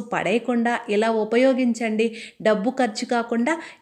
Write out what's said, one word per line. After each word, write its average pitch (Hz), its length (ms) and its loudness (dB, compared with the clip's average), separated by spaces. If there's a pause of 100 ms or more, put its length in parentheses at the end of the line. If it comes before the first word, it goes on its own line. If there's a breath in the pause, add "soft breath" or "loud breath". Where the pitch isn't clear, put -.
(140)
పడేయకుండా 233 680 0 (100)
ఇలా 214 220 2 (140)
ఉపయోగించండి. 233 920 2 (260 loud breath)
డబ్బు 208 280 2
ఖర్చు 240 360 -2
కాకుండా 240 560 0 (200 loud breath)